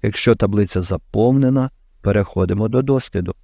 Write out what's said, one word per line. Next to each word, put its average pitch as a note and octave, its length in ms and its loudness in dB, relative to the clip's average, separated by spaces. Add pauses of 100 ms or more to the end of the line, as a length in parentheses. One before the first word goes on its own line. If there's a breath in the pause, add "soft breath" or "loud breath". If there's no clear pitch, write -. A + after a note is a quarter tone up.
Якщо A#2 340 2
таблиця G2+ 460 0
заповнена, B2+ 880 0 (320)
переходимо G2 680 0
до A#2+ 140 0
досліду. B2+ 640 -2